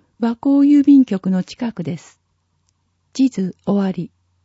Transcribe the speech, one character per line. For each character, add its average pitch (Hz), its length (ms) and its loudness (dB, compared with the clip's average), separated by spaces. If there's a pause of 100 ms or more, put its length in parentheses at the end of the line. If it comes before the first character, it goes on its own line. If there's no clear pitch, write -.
(180)
和 233 120 -4
光 277 300 0
郵 285 220 4
便 277 220 6
局 190 260 -4
の 185 120 -2
近 - 300 -10
く 180 100 -12
で 170 160 -8
す。 - 200 -20 (920)
地 262 160 0
図 190 280 -8 (100)
終 202 180 -2
わ 190 80 -4
り。 - 180 -10 (340)